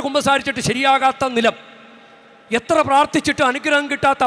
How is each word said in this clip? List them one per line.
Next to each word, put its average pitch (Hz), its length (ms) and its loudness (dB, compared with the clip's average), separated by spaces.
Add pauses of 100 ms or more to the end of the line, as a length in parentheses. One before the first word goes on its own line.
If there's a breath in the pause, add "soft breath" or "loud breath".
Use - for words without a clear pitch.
കുമ്പസാരിച്ചിട്ട് 269 640 -2
ശരിയാകാത്ത 262 540 0 (140)
നിലം, 226 200 0 (1000)
എത്ര 311 180 -2 (120)
പ്രാർത്ഥിച്ചിട്ട് 294 600 0
അനുഗ്രഹം 285 400 -2
കിട്ടാത്ത 277 360 0